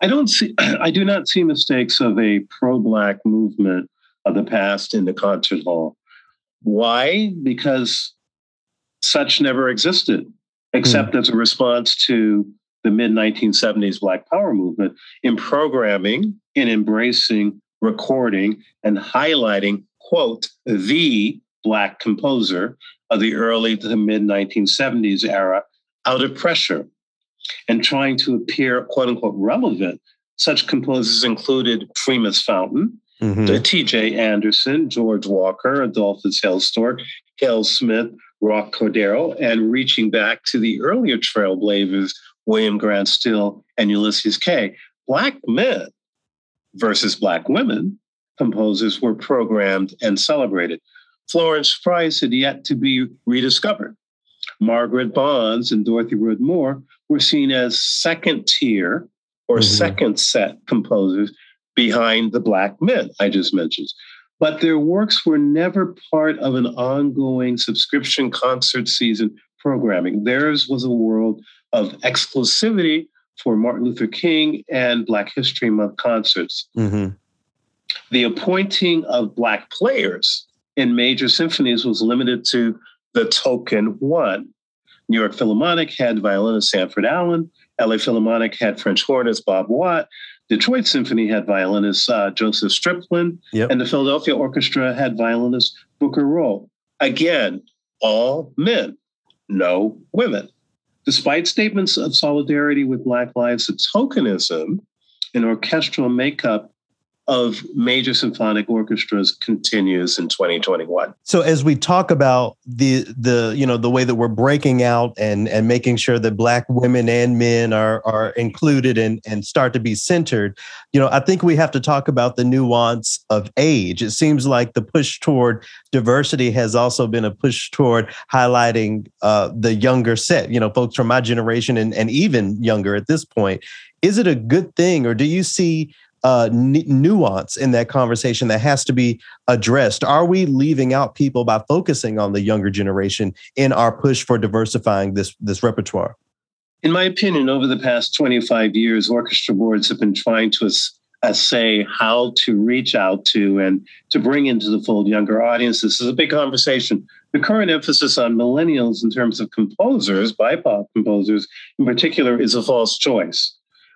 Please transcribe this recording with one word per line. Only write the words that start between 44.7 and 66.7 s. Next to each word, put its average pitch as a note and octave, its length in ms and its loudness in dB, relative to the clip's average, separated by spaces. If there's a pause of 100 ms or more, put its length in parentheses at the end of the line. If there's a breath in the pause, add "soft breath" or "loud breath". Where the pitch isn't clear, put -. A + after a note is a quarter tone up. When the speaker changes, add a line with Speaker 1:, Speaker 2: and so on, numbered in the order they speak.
Speaker 1:
Black A#3 300 -2 (100)
men A3 420 0 (880)
versus G#2 380 0
black E2+ 340 -2
women G3+ 500 -2 (400)
composers G#2+ 640 -2
were A#2 120 2
programmed G2+ 840 -2
and G2+ 180 0
celebrated. G2 600 -2 (500 soft breath)
Florence D#3+ 480 0
Price E3+ 440 0
had C3 100 0
yet C3+ 320 -2
to D3 100 -2
be B2+ 320 0 (200)
rediscovered. C3 680 -2 (680 loud breath)
Margaret A#2 520 0
Bonds A#2+ 580 0
and G#2+ 140 0
Dorothy A#2 300 -2
Road A2 260 0
Moore C3+ 420 0 (280 soft breath)
were D3 100 2
seen C#3+ 300 2
as B2 280 -2
second - 680 -2
tier A2 600 0 (400)
or A#2+ 120 2
Speaker 2:
Mm-hmm. - 180 2
Speaker 1:
second D#3 420 0
set - 380 -2 (100)
composers G2+ 680 0 (440 soft breath)
behind A2+ 560 0
the A#2 80 -2
black G2 420 -2
men E3+ 280 0 (100)
I G2+ 80 2
just F#2+ 260 -2
mentioned. E2 340 -4 (500 loud breath)
But D#3 220 0
their D#3+ 180 2
works F3+ 460 0
were D#3 140 2
never F3 560 0 (160)
part D#3 280 0
of C3+ 180 -2
an B2+ 100 0
ongoing B2+ 920 -2